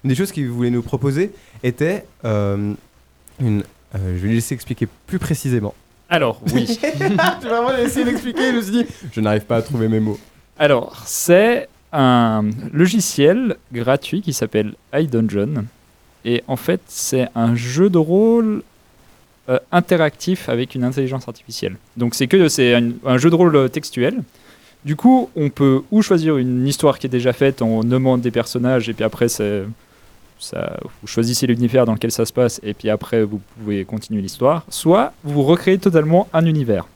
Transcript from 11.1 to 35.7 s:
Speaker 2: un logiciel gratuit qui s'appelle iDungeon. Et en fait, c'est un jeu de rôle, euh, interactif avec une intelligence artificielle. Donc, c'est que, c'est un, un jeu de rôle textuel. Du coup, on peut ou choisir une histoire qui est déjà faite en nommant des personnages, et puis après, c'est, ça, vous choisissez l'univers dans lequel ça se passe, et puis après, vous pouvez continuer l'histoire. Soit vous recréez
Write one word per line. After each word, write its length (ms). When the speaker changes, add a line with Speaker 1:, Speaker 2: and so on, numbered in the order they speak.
Speaker 2:
un 520
logiciel 840
gratuit 480
qui 140
s'appelle 400
iDungeon. 720
Et 220
en 80
fait, 300
c'est 480
un 200
jeu 340
de 100
rôle, 640
euh, 100
interactif 800
avec 240
une 100
intelligence 440
artificielle. 480
Donc, 180
c'est 120
que, 240
c'est 240
un, 160
un 100
jeu 140
de 40
rôle 360
textuel. 520
Du 120
coup, 400
on 140
peut 400
ou 120
choisir 360
une 280
histoire 320
qui 80
est 40
déjà 240
faite 260
en 240
nommant 320
des 140
personnages, 580
et 60
puis 100
après, 240
c'est, 360
ça, 400
vous 40
choisissez 400
l'univers 380
dans 80
lequel 200
ça 120
se 80
passe, 300
et 100
puis 160
après, 360
vous 160
pouvez 260
continuer 380
l'histoire. 480
Soit 420
vous 200
recréez 360